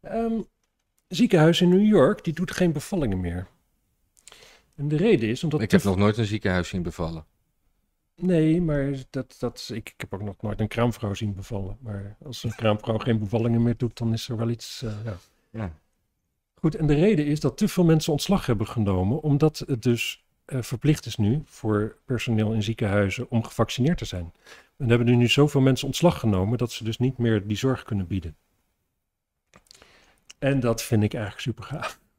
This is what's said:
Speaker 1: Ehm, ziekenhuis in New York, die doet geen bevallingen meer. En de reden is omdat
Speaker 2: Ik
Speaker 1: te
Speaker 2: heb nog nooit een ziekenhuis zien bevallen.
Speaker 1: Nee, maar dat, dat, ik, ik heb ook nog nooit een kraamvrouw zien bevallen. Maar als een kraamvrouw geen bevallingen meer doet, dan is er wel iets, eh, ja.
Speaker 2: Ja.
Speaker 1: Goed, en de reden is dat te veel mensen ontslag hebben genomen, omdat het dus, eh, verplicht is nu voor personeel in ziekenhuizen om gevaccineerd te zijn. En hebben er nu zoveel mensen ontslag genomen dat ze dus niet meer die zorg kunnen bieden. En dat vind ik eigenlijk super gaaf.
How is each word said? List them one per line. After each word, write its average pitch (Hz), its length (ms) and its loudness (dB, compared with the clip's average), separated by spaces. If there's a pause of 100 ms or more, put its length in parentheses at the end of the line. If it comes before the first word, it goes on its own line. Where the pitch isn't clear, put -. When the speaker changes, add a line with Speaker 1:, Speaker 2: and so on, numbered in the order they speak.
Speaker 1:
Ehm, 226 400 -4 (680)
ziekenhuis 165 520 4
in 180 80 6
New 190 180 6
York, 202 380 6
die 165 80 -4
doet 170 180 -4
geen 175 220 0
bevallingen 139 480 -2
meer. 90 260 -4 (1300)
En 143 140 -6
de 151 80 0
reden 160 320 2
is 123 160 -4
omdat 151 160 -2
Speaker 2:
Ik 107 80 -2
Speaker 1:
te - 80 2
Speaker 2:
heb 170 80 2
nog 95 120 2
nooit 101 200 4
een 117 80 0
ziekenhuis 98 440 0
zien 92 140 -6
bevallen. 82 420 -8 (880)
Speaker 1:
Nee, 165 460 2
maar 143 340 0 (160)
dat, - 280 -8
dat, - 340 -8
ik, 110 160 -10
ik - 120 -20
heb - 140 -10
ook 98 80 -8
nog 101 200 -10
nooit 104 180 -4
een 107 80 0
kraamvrouw 113 460 -2
zien 104 200 -6
bevallen. 98 460 -8
Maar 101 440 -12
als 127 200 -14
een 117 100 -6
kraamvrouw 110 440 0
geen 113 200 0
bevallingen 117 440 0
meer 117 140 0
doet, 117 220 -6
dan 113 140 -2
is 113 160 -6
er 120 80 -6
wel 117 120 -4
iets, - 340 -10
eh, 107 220 -8
ja. 107 120 -8 (340)
Speaker 2:
Ja. 104 220 -8 (800)
Speaker 1:
Goed, 156 200 -2
en 156 120 -2
de 147 80 4
reden 156 320 4
is 151 140 0
dat 139 160 -2
te 208 120 0
veel 180 160 2
mensen 160 280 4
ontslag 175 340 0
hebben 107 200 -2
genomen, 98 540 0
omdat 151 380 2
het 127 240 -6
dus, - 420 -2 (200)
eh, 131 180 -6
verplicht 143 440 -2
is 110 100 -10
nu 113 280 2
voor 107 600 -2
personeel 110 480 0
in 113 100 0
ziekenhuizen 101 680 0
om 117 140 2
gevaccineerd - 540 0
te - 60 -6
zijn. 87 280 -8 (440)
En 135 120 -4
hebben 117 200 4
er 123 80 6
nu 120 120 6
zoveel 143 320 4
mensen 131 260 2
ontslag 165 320 2
genomen 104 400 0
dat 117 140 -2
ze - 120 -12
dus 110 140 -4
niet 131 200 0
meer 110 280 2
die 107 100 -2
zorg 131 260 -2
kunnen 98 240 -4
bieden. 82 300 -6 (2000)
En 139 220 0
dat 117 220 0
vind 107 200 2
ik 104 120 2
eigenlijk 107 280 -8
super - 220 -6
gaaf. - 360 -10 (180)